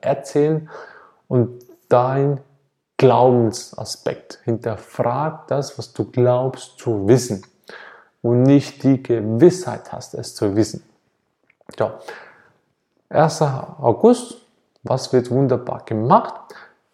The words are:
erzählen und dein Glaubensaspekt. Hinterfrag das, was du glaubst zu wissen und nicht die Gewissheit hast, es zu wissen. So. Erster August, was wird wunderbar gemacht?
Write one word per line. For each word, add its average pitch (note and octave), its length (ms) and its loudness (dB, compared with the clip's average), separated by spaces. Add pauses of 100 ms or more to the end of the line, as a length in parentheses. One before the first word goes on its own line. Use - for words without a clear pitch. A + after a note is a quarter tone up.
erzählen D3+ 680 -2 (560)
und B2 380 -2 (240)
dein C3+ 520 0 (560)
Glaubensaspekt. A#2+ 1500 0
Hinterfrag A#2+ 1040 -6
das, C#3 280 -6
was - 160 -14
du A2 160 -6
glaubst B2 720 -2
zu G#2 300 -4
wissen A#2 360 2 (760)
und A#2+ 220 2
nicht C#3 400 2
die C3 180 2
Gewissheit A2+ 880 0
hast, - 220 -16
es - 220 -12
zu G2+ 180 -2
wissen. - 300 -2 (920)
So. G#2 140 -2 (1160)
Erster D3+ 720 -2
August, G#3+ 560 2 (480)
was - 280 -4
wird B2 200 0
wunderbar B2+ 520 -2
gemacht? B2+ 500 0 (600)